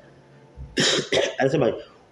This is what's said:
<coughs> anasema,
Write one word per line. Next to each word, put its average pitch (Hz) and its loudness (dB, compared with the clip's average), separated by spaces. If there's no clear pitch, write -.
<coughs> - 0
anasema, 135 2